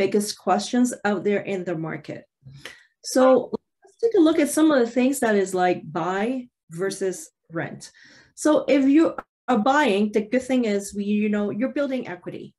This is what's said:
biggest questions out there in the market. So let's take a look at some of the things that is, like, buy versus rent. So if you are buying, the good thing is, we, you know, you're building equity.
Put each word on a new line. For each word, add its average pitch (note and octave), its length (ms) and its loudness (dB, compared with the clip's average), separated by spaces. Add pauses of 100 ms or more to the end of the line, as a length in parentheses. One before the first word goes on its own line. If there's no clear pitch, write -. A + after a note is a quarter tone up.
biggest G3+ 360 -2
questions A3+ 560 0 (100)
out G3+ 200 -2
there G3+ 160 0
in F#3+ 240 -6
the F3 120 -6
market. D#3 500 -10 (760)
So C4 480 2 (320)
let's - 180 -20
take A4+ 160 0
a F#4+ 40 6
look D#4+ 180 4
at C#4 120 2
some D#4 200 4
of C#4+ 80 4
the A#3 100 2
things B3+ 300 0
that A3 160 2
is, G3 180 0
like, F3+ 300 0 (100)
buy G3+ 560 -4 (220)
versus F#3 580 -6 (220)
rent. D3+ 400 -10 (460)
So - 320 2
if C#4 160 4
you C#4+ 320 4 (320)
are B3+ 100 2
buying, G#3+ 540 2
the A3 80 0
good B3 220 -2
thing B3+ 220 0
is, G3+ 300 -4
we, G3+ 80 -6
you G#3 260 0
know, G#3 220 -2
you're A3 220 -4
building C4 340 -4
equity. - 520 -14